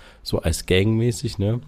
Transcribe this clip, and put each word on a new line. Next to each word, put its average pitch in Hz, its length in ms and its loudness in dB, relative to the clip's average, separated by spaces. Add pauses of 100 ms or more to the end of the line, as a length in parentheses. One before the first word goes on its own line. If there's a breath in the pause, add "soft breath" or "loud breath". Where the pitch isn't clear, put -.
(220 loud breath)
so - 180 -4
als - 260 -2
gangmäßig, 110 720 2
ne? 107 300 0